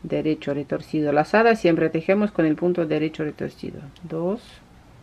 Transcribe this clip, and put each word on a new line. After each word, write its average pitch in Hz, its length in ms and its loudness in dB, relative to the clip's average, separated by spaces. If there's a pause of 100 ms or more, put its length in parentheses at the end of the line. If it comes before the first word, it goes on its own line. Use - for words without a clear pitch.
derecho 147 520 -4
retorcido, 151 580 -4
lazada, 214 460 4
siempre 165 320 2
tejemos 202 420 0
con 165 140 2
el 151 100 4
punto 175 300 0
derecho 156 400 -2
retorcido, - 560 -10 (220)
dos, 170 380 -4 (600)